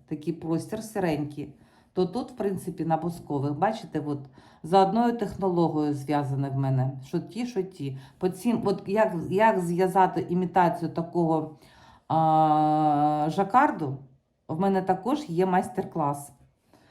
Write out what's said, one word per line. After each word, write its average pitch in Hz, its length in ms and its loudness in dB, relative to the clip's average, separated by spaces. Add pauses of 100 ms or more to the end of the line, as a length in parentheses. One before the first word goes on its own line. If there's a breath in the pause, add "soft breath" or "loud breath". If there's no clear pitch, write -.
такий 160 260 -6
простір 165 500 -6
сиренький, 151 720 -4 (380 soft breath)
то 185 120 2
тут, 240 260 -8
в - 40 -20
принципі, 180 500 -4
на 160 120 0
бускових, 147 600 -4
бачите, 180 420 -2
от, 143 200 -6 (440 loud breath)
за 185 240 4
одною 233 300 2
технологією 165 760 0
зв'язане 139 560 -2
в 131 60 -6
мене. 135 360 2 (140)
Що 175 140 -4
ті, 233 260 -6
що 190 180 -4
ті. 139 340 -8 (200 loud breath)
По 185 120 0
цим, 220 360 0
от 196 220 0
як, 202 280 2 (140)
як 202 300 4
зв'язати 180 680 2
імітацію 175 640 2
такого, 165 680 -2 (500 loud breath)
а, 151 1200 4
жакарду, 196 680 2 (500)
в 160 120 -6
мене 190 220 2
також 190 480 -2
є 175 160 2
майстер-клас. 175 880 -2 (600 soft breath)